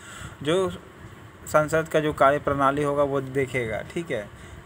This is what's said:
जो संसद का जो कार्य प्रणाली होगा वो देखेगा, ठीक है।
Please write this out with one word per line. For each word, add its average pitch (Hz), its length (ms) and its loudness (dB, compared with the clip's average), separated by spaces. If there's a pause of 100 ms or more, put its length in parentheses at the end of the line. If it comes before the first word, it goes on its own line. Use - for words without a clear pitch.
(420)
जो 175 280 2 (760)
संसद 156 420 4
का 156 120 2
जो 151 120 2
कार्य 143 260 6
प्रणाली 139 440 2
होगा 143 200 2
वो 139 180 2
देखेगा, 127 600 -2
ठीक 170 280 -8
है। 110 180 -4 (380)